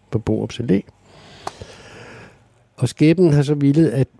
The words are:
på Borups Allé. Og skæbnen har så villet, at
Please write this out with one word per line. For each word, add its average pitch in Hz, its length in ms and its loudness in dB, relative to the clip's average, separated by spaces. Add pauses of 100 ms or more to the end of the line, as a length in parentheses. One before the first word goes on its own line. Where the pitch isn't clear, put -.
(100)
på - 80 -4
Borups 107 420 -6
Allé. 165 200 -2 (2000)
Og 123 120 -2
skæbnen 165 440 2
har 147 100 2
så 143 120 -2
villet, 143 340 2
at 131 200 -2 (120)